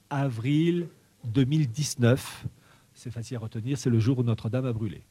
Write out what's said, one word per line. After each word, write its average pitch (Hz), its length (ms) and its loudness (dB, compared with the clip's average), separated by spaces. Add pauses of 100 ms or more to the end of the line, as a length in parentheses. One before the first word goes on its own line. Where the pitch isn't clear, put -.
avril 147 760 0 (380)
deux 123 180 2
mille 147 260 2
dix-neuf. 123 800 0 (460)
C'est - 180 -14
facile 117 240 -10
à 113 60 -6
retenir, 120 360 -6
c'est - 120 -2
le 113 100 4
jour 123 200 2
où 127 40 2
Notre-Dame 120 420 -2
a 123 60 -2
brûlé. 107 400 -6